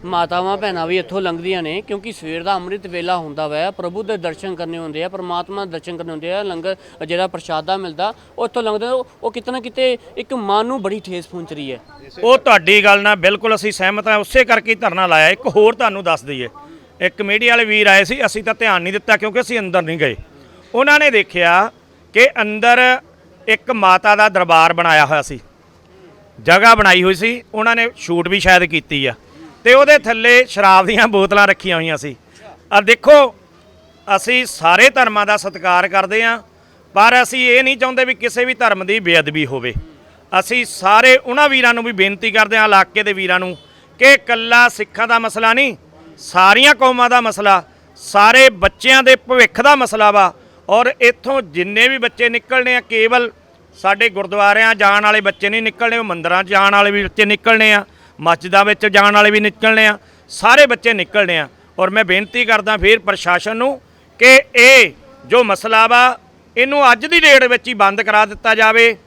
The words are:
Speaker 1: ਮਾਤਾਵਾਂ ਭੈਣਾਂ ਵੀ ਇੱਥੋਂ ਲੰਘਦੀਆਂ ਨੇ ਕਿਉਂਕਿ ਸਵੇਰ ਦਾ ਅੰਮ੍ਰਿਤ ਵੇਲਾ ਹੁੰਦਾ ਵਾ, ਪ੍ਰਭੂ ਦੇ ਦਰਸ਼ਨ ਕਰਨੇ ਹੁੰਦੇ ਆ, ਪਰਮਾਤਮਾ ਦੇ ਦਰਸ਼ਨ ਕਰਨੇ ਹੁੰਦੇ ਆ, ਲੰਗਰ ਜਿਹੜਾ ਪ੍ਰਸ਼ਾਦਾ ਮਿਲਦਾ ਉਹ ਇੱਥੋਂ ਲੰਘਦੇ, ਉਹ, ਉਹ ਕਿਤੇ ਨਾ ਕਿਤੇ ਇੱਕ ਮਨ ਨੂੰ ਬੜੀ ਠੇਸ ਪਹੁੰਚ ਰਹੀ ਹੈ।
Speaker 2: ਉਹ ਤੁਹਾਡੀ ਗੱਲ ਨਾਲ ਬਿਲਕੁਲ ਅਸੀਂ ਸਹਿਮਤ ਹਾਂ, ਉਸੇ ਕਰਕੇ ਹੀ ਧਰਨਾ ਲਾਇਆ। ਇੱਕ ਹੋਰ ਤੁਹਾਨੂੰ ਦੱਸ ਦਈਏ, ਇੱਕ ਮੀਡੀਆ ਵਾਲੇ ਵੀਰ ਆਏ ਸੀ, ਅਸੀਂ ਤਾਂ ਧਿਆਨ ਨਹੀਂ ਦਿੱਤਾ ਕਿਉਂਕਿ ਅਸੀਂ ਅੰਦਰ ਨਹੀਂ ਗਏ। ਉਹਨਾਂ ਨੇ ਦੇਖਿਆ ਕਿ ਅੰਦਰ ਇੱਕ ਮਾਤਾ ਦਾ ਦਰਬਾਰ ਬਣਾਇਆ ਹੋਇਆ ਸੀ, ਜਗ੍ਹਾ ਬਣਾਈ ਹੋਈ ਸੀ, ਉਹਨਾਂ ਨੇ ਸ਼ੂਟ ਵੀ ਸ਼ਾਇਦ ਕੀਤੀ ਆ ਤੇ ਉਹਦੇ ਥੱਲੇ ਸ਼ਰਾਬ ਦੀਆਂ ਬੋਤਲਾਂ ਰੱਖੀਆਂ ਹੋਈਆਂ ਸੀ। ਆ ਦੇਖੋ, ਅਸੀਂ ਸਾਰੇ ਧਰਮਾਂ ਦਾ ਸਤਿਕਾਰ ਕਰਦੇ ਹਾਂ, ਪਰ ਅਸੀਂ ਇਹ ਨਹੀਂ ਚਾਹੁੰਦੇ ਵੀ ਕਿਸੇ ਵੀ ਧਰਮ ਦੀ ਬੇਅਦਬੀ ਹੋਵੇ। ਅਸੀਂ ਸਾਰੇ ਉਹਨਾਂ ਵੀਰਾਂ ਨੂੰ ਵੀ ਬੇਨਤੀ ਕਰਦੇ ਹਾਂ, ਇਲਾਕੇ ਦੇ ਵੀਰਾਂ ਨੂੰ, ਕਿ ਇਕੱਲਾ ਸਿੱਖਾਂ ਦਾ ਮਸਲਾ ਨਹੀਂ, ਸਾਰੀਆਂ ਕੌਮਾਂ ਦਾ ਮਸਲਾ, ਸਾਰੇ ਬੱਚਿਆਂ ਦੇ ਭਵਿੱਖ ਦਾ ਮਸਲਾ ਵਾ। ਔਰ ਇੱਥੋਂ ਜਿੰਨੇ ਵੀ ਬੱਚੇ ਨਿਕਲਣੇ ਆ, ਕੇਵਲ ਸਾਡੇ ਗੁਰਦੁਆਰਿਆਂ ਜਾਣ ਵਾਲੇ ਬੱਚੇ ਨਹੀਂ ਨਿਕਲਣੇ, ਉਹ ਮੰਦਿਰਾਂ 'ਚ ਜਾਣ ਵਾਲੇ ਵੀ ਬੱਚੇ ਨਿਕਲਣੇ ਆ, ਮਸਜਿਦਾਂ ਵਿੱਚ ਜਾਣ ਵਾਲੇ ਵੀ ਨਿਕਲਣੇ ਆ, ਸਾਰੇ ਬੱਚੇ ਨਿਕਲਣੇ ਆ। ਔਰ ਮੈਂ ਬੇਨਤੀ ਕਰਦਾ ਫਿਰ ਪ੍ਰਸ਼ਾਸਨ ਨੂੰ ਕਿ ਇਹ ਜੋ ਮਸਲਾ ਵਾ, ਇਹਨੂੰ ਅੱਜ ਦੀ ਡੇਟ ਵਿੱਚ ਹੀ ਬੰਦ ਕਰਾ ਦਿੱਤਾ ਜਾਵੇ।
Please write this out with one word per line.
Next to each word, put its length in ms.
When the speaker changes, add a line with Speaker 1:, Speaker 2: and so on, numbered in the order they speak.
Speaker 1:
ਮਾਤਾਵਾਂ 520
ਭੈਣਾਂ 300
ਵੀ 120
ਇੱਥੋਂ 220
ਲੰਘਦੀਆਂ 420
ਨੇ 200
ਕਿਉਂਕਿ 300
ਸਵੇਰ 300
ਦਾ 120
ਅੰਮ੍ਰਿਤ 320
ਵੇਲਾ 300
ਹੁੰਦਾ 320
ਵਾ, 220
ਪ੍ਰਭੂ 320
ਦੇ 140
ਦਰਸ਼ਨ 380
ਕਰਨੇ 240
ਹੁੰਦੇ 260
ਆ, 40
ਪਰਮਾਤਮਾ 560
ਦੇ 60
ਦਰਸ਼ਨ 260
ਕਰਨੇ 160
ਹੁੰਦੇ 200
ਆ, 100
ਲੰਗਰ 340
ਜਿਹੜਾ 200
ਪ੍ਰਸ਼ਾਦਾ 500
ਮਿਲਦਾ 380
ਉਹ 60
ਇੱਥੋਂ 180
ਲੰਘਦੇ, 240
ਉਹ, 200
ਉਹ 100
ਕਿਤੇ 200
ਨਾ 80
ਕਿਤੇ 380
ਇੱਕ 180
ਮਨ 320
ਨੂੰ 160
ਬੜੀ 180
ਠੇਸ 260
ਪਹੁੰਚ 260
ਰਹੀ 200
ਹੈ। 80
Speaker 2:
ਉਹ 160
ਤੁਹਾਡੀ 460
ਗੱਲ 180
ਨਾਲ 140
ਬਿਲਕੁਲ 380
ਅਸੀਂ 180
ਸਹਿਮਤ 360
ਹਾਂ, 100
ਉਸੇ 260
ਕਰਕੇ 260
ਹੀ 60
ਧਰਨਾ 300
ਲਾਇਆ। 220
ਇੱਕ 180
ਹੋਰ 280
ਤੁਹਾਨੂੰ 300
ਦੱਸ 200
ਦਈਏ, 240
ਇੱਕ 220
ਮੀਡੀਆ 300
ਵਾਲੇ 120
ਵੀਰ 220
ਆਏ 180
ਸੀ, 220
ਅਸੀਂ 180
ਤਾਂ 100
ਧਿਆਨ 280
ਨਹੀਂ 100
ਦਿੱਤਾ 240
ਕਿਉਂਕਿ 240
ਅਸੀਂ 180
ਅੰਦਰ 240
ਨਹੀਂ 160
ਗਏ। 180
ਉਹਨਾਂ 240
ਨੇ 120
ਦੇਖਿਆ 600
ਕਿ 140
ਅੰਦਰ 580
ਇੱਕ 220
ਮਾਤਾ 460
ਦਾ 120
ਦਰਬਾਰ 440
ਬਣਾਇਆ 340
ਹੋਇਆ 160
ਸੀ, 180
ਜਗ੍ਹਾ 360
ਬਣਾਈ 280
ਹੋਈ 120
ਸੀ, 280
ਉਹਨਾਂ 220
ਨੇ 200
ਸ਼ੂਟ 320
ਵੀ 120
ਸ਼ਾਇਦ 240
ਕੀਤੀ 420
ਆ 80
ਤੇ 100
ਉਹਦੇ 240
ਥੱਲੇ 460
ਸ਼ਰਾਬ 420
ਦੀਆਂ 220
ਬੋਤਲਾਂ 380
ਰੱਖੀਆਂ 300
ਹੋਈਆਂ 200
ਸੀ। 200
ਆ 80
ਦੇਖੋ, 540
ਅਸੀਂ 300
ਸਾਰੇ 440
ਧਰਮਾਂ 360
ਦਾ 100
ਸਤਿਕਾਰ 520
ਕਰਦੇ 360
ਹਾਂ, 140
ਪਰ 280
ਅਸੀਂ 260
ਇਹ 160
ਨਹੀਂ 120
ਚਾਹੁੰਦੇ 280
ਵੀ 100
ਕਿਸੇ 300
ਵੀ 100
ਧਰਮ 320
ਦੀ 140
ਬੇਅਦਬੀ 460
ਹੋਵੇ। 260
ਅਸੀਂ 240
ਸਾਰੇ 520
ਉਹਨਾਂ 320
ਵੀਰਾਂ 260
ਨੂੰ 100
ਵੀ 80
ਬੇਨਤੀ 380
ਕਰਦੇ 260
ਹਾਂ, 80
ਇਲਾਕੇ 380
ਦੇ 100
ਵੀਰਾਂ 280
ਨੂੰ, 160
ਕਿ 140
ਇਕੱਲਾ 560
ਸਿੱਖਾਂ 400
ਦਾ 100
ਮਸਲਾ 340
ਨਹੀਂ, 240
ਸਾਰੀਆਂ 560
ਕੌਮਾਂ 360
ਦਾ 100
ਮਸਲਾ, 420
ਸਾਰੇ 540
ਬੱਚਿਆਂ 520
ਦੇ 140
ਭਵਿੱਖ 440
ਦਾ 160
ਮਸਲਾ 340
ਵਾ। 220
ਔਰ 320
ਇੱਥੋਂ 420
ਜਿੰਨੇ 460
ਵੀ 100
ਬੱਚੇ 300
ਨਿਕਲਣੇ 480
ਆ, 40
ਕੇਵਲ 500
ਸਾਡੇ 300
ਗੁਰਦੁਆਰਿਆਂ 640
ਜਾਣ 300
ਵਾਲੇ 160
ਬੱਚੇ 280
ਨਹੀਂ 140
ਨਿਕਲਣੇ, 360
ਉਹ 60
ਮੰਦਿਰਾਂ 400
'ਚ 40
ਜਾਣ 240
ਵਾਲੇ 180
ਵੀ 120
ਬੱਚੇ 220
ਨਿਕਲਣੇ 480
ਆ, 120
ਮਸਜਿਦਾਂ 440
ਵਿੱਚ 220
ਜਾਣ 280
ਵਾਲੇ 160
ਵੀ 100
ਨਿਕਲਣੇ 460
ਆ, 120
ਸਾਰੇ 380
ਬੱਚੇ 260
ਨਿਕਲਣੇ 460
ਆ। 100
ਔਰ 120
ਮੈਂ 140
ਬੇਨਤੀ 400
ਕਰਦਾ 320
ਫਿਰ 220
ਪ੍ਰਸ਼ਾਸਨ 580
ਨੂੰ 240
ਕਿ 240
ਇਹ 340
ਜੋ 180
ਮਸਲਾ 420
ਵਾ, 320
ਇਹਨੂੰ 360
ਅੱਜ 140
ਦੀ 140
ਡੇਟ 240
ਵਿੱਚ 240
ਹੀ 60
ਬੰਦ 280
ਕਰਾ 240
ਦਿੱਤਾ 280
ਜਾਵੇ। 420